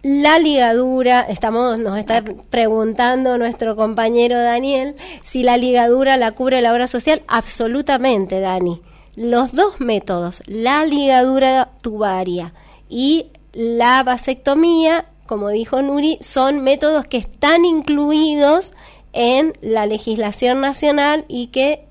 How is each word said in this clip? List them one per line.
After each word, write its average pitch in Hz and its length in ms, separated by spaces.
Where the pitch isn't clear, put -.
La 285 340
ligadura, 254 840
estamos, 226 580
nos 208 180
está 220 240
preguntando 240 880
nuestro 226 400
compañero 233 600
Daniel 262 600
si 254 200
la 240 120
ligadura 247 640
la 226 160
cubre 254 280
la 233 120
obra 247 160
social. 302 360
Absolutamente, 233 1160
Dani. 180 400
Los 240 380
dos 381 260
métodos, 185 680
la 247 380
ligadura 262 880
tubaria 185 760
y 277 380
la 233 500
vasectomía, 311 1000
como 208 220
dijo 226 340
Nuri, 285 380
son 269 440
métodos 294 420
que - 100
están 311 480
incluidos 302 1120
en 262 480
la 214 240
legislación 220 760
nacional 294 680
y 240 180
que 285 440